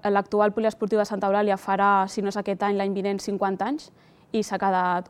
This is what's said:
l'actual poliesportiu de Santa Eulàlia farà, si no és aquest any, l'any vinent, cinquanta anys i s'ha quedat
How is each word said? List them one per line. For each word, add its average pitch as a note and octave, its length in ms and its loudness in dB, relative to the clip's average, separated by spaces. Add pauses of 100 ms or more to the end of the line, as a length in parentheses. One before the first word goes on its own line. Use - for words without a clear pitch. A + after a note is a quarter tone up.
(100)
l'actual G#3 420 2
poliesportiu A3 480 0
de G3+ 80 2
Santa G3+ 200 -2
Eulàlia G3+ 280 2
farà, G3 520 2
si G#3+ 140 -6
no G3+ 60 -2
és G3 80 -4
aquest G3 260 -4
any, G3+ 140 0
l'any G3 180 -2
vinent, G3 260 -4
cinquanta G3 480 -2
anys D4 200 -6 (440)
i A3 120 0
s'ha G3 160 -4
quedat F3+ 500 0